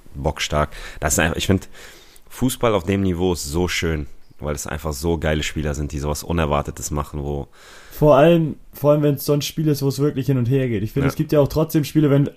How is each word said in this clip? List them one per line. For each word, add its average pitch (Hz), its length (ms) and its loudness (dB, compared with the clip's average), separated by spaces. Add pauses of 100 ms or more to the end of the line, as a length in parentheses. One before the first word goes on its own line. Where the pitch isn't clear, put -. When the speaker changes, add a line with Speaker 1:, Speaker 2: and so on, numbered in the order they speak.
(140)
Speaker 1:
bockstark. 73 560 -2 (320)
Das 76 120 0
ist - 60 0
einfach, 80 160 2
ich - 120 -4
find, 95 200 0 (600)
Fußball 123 440 0
auf 92 100 2
dem 98 180 0
Niveau 90 320 2
ist 78 120 -6
so 82 220 0
schön, 80 400 -2 (320)
weil 73 160 -4
es 71 100 -10
einfach 76 280 -6
so 80 240 0
geile 76 260 0
Spieler 73 300 -4
sind, 71 180 -6
die 76 80 -6
sowas 73 240 -4
Unerwartetes 73 680 -2
machen, 73 320 -6
wo 71 240 -6 (500)
Speaker 2:
Vor 147 200 6
allem, 160 400 4 (160)
vor 143 180 2
allem, 147 120 4
wenn's 143 200 2
so - 80 0
ein 147 100 2
Spiel 156 280 -2
ist, 143 120 0
wo 139 60 0
es 131 120 -2
wirklich 139 260 0
hin 135 120 2
und 117 120 0
her 135 180 2
geht. 107 160 -2
Ich 110 80 -4
finde, 139 160 0
Speaker 1:
Ja. - 40 2
Speaker 2:
es - 40 -6
gibt 156 160 -2
ja 151 80 4
auch 139 80 6
trotzdem 156 380 0
Spiele, 147 240 4
wenn 139 280 4